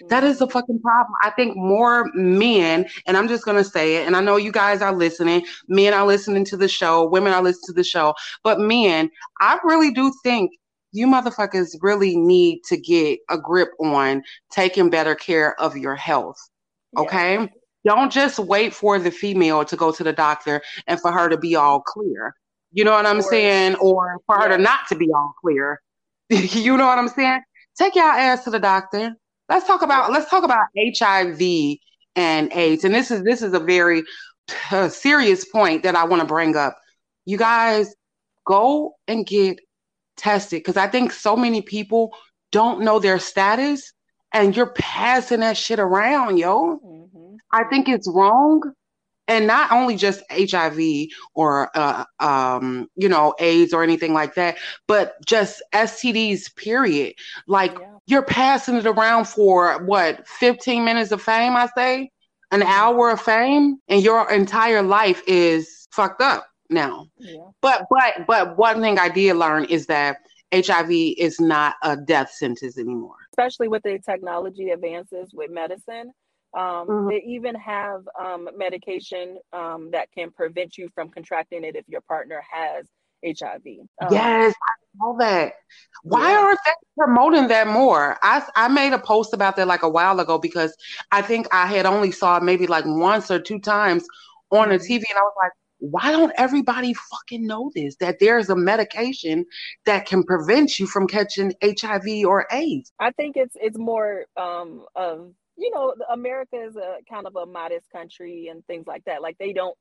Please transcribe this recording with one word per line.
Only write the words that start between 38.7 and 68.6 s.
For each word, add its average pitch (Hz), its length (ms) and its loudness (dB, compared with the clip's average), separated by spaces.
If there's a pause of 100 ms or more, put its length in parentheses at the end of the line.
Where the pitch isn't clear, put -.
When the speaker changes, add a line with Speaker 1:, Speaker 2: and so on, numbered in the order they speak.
Speaker 1:
and 220 180 -4
get 190 340 0 (560)
tested, 190 480 -2
'cause 185 140 -2
I 196 100 2
think 240 240 0
so 214 240 0
many 233 260 0
people 214 540 -4 (360)
don't 208 300 2
know 220 180 2
their 190 200 2
status, 254 720 -2 (380)
and 196 240 2
you're 240 180 0
passing 240 680 -2
that 220 160 0
shit 220 220 -4
around, 208 580 2
yo. 240 400 0
Speaker 2:
Mm-hmm. 175 580 -20 (160)
Speaker 1:
I 226 140 2
think 262 240 0
it's 208 180 -2
wrong. 233 540 4 (640)
And 220 200 2
not 247 240 2
only 240 240 2
just 196 340 -2
H 185 240 -2
I 165 160 0
V 156 420 -2 (220)
or, 143 420 0
uh, 143 280 0 (160)
um, 127 760 -2
you 190 140 0
know, 151 300 2
aids 170 340 4
or 165 80 2
anything 165 320 0
like 151 220 -2
that, 175 220 -2 (300)
but 208 280 0 (100)
just 208 460 0
S 220 300 -2
T 247 100 -2
Ds, 208 380 -2
period. 208 640 -2 (320)
Like, 185 320 2
Speaker 2:
Yeah. - 260 -20
Speaker 1:
you're 269 160 4
passing 262 540 0
it 220 100 -2
around 226 400 2
for, 180 600 2
what, 185 420 0
fifteen 240 560 0
minutes 226 280 0
of 208 100 -4
fame, 233 340 0
I 240 200 2
say? 254 360 -2 (400)
An 202 80 2
Speaker 2:
Mm-hmm. 185 100 2
Speaker 1:
hour 233 420 4
of 214 100 -2
fame, 269 560 2 (100)
and 196 160 4
your 220 260 4
entire 208 540 2
life 196 420 2
is 170 640 0
fucked 190 300 -2
up 262 240 0 (240)
now. 151 380 -4 (100)
Speaker 2:
Yeah. 170 200 -20 (240)
Speaker 1:
But, 247 280 2
but, 254 380 2
but 180 300 0
one 226 240 2